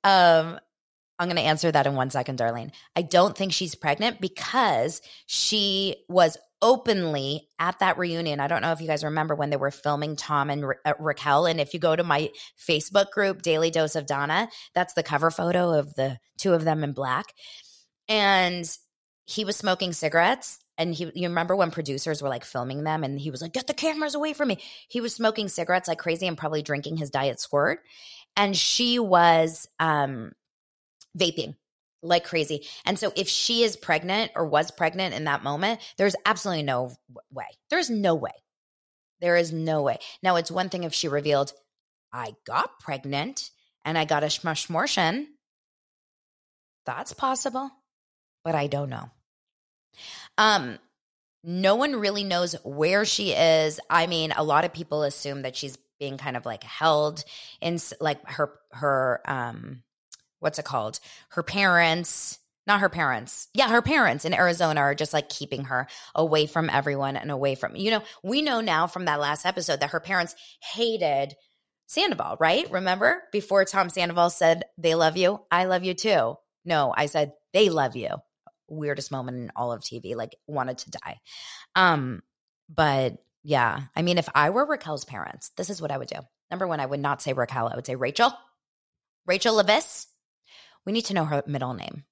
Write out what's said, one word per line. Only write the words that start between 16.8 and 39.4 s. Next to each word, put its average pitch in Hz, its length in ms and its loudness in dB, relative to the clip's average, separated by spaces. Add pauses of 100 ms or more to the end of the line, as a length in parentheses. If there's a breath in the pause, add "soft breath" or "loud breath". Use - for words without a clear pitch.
in 147 100 -4
black. 131 420 -4 (760 loud breath)
And 185 560 4 (640)
he 214 180 -4
was 190 120 -2
smoking 185 360 0
cigarettes. 170 680 2 (200)
And 170 160 -2
he, 160 200 -6
you 175 140 -2
remember 175 280 0
when 175 160 2
producers 143 500 -4
were, 139 80 -2
like, 120 160 -6
filming 131 380 -6
them 156 200 -2
and 139 160 -4
he 147 100 -6
was 127 120 -6
like, 165 100 -10
"Get 254 140 -4
the - 80 -2
cameras 302 400 -2
away 302 180 -2
from 294 160 0
me." 196 140 -2 (260 loud breath)
He 240 140 -4
was 233 120 -4
smoking 220 340 0
cigarettes 180 400 0
like 165 100 -2
crazy 175 280 -2
and 165 120 -4
probably 156 240 -4
drinking 147 340 -4
his 147 140 -6
Diet 135 280 -2
Squirt. 151 420 0 (560 loud breath)
And 196 200 2
she 240 420 2
was, 170 680 4 (120)
um, 143 540 -2 (840)
vaping 160 380 -2 (440)
like 175 240 2
crazy. 160 420 -4 (200 loud breath)
And 185 120 -2
so 208 180 -2
if 190 120 -2
she 233 360 2
is 214 120 0
pregnant 180 600 -2
or 165 100 0
was 151 240 2
pregnant 175 440 -2
in 151 100 -6
that 143 180 0
moment, 190 380 -2 (180 loud breath)
there's 196 160 4 (100)
absolutely 190 380 -6
no 127 300 -2 (200)
w-, - 200 -20
way. 131 160 -12 (200)
There's - 220 -2
no 202 240 2
way. 135 160 -4 (880)
There 175 160 4
is 170 160 2